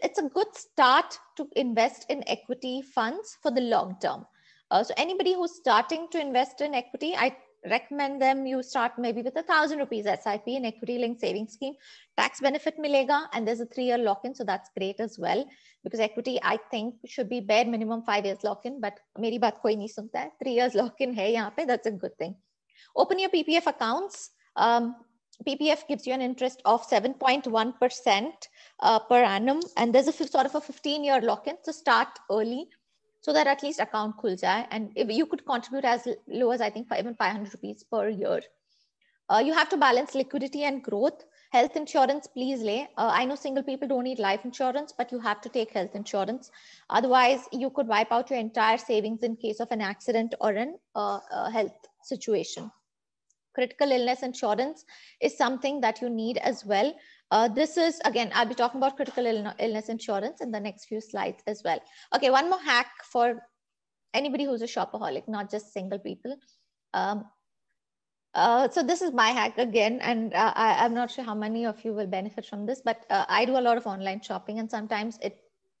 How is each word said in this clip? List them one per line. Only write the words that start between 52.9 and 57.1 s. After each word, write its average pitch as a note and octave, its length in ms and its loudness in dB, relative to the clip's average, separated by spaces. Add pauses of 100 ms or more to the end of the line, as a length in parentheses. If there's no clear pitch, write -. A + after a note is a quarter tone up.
Critical B3+ 380 0
illness B3 300 2
insurance B3+ 640 -2 (340)
is - 160 0
something C4+ 460 0
that A3 180 0
you B3 80 -2
need A3+ 300 -2
as - 260 -2
well. G#3 300 2 (360)